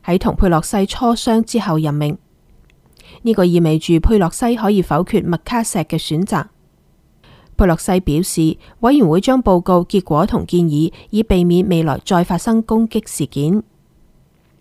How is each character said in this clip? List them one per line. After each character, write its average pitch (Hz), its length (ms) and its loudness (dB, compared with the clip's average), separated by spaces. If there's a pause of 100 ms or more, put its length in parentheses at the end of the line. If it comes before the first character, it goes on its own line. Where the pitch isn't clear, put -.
喺 180 120 0
同 - 160 0
佩 - 140 2
洛 165 140 2
西 - 160 -6
磋 233 360 0
商 226 300 0
之 226 160 -2
後 165 180 -2
任 156 160 0
命。 147 240 -2 (1080)
呢 226 120 2
個 185 100 4
意 175 140 4
味 160 180 2
住 165 220 2
佩 220 180 0
洛 180 140 2
西 240 240 -2
可 220 160 -2
以 202 100 2
否 170 220 -2
決 196 200 -2
麥 - 220 -4
卡 233 160 -4
錫 196 220 -4
嘅 160 160 -6
選 165 260 -4
擇。 175 200 -4 (1080)
佩 202 120 2
洛 165 100 2
西 185 220 -2
表 151 220 -2
示， 160 360 -2 (220)
委 254 160 2
員 240 120 4
會 165 140 2
將 262 220 0
報 180 180 2
告 180 220 2
結 185 180 0
果 160 240 0
同 - 220 -2
建 175 140 0
議， 160 300 0 (200)
以 208 100 0
避 185 220 0
免 175 240 2
未 165 160 0
來 135 200 -2
再 175 200 0
發 175 140 -2
生 226 260 0
攻 226 260 0
擊 220 180 -4
事 - 200 -6
件。 165 340 -2 (1000)